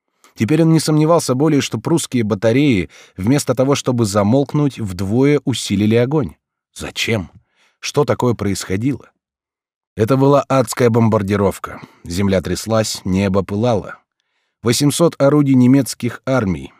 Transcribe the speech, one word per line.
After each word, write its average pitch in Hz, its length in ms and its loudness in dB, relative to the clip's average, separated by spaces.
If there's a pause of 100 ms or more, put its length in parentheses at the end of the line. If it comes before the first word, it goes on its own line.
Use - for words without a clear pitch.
(360)
Теперь 143 260 0
он 160 100 4
не 160 80 4
сомневался 156 540 2
более, 143 280 0
что - 180 -6
прусские 131 440 -2
батареи, 110 680 2 (280)
вместо 127 380 0
того, 135 180 2
чтобы 123 320 -2
замолкнуть, 127 760 0
вдвое 110 680 0
усилили 107 500 0
огонь. 120 400 -2 (400)
Зачем? 82 560 -6 (480)
Что - 260 -2
такое 117 280 0
происходило? 101 760 -6 (880)
Это 113 220 0
была 135 240 4
адская 127 480 0
бомбардировка. 104 920 0 (220)
Земля 95 380 -2
тряслась, 107 640 -4
небо 95 380 0
пылало. 104 560 -4 (600)
Восемьсот 143 580 0
орудий 139 360 4
немецких 127 720 2
армий, 98 540 -4